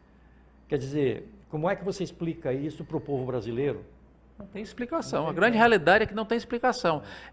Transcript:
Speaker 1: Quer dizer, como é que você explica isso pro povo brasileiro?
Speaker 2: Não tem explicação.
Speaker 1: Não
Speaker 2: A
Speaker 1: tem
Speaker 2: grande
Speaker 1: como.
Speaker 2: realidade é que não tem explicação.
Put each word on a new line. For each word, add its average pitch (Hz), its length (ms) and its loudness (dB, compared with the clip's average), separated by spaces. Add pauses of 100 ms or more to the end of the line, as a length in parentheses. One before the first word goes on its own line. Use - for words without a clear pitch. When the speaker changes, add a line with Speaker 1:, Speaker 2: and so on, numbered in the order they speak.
(680)
Speaker 1:
Quer 151 100 -2
dizer, 131 500 -2 (220)
como 156 200 -2
é 196 40 0
que 185 80 -12
você 190 220 -4
explica 160 480 -6
isso 143 320 -6
pro 156 160 -6
povo 135 240 -4
brasileiro? 123 580 -4 (560)
Speaker 2:
Não - 80 -16
tem 196 160 -12
explicação. 240 600 -4
Speaker 1:
Não 165 60 -2
Speaker 2:
A 147 40 -4
Speaker 1:
tem 143 40 -4
Speaker 2:
grande 220 160 4
Speaker 1:
como. 220 80 4
Speaker 2:
realidade 214 440 8
é - 20 -4
que 190 80 -8
não 214 120 -4
tem 233 100 0
explicação. 233 680 0 (300)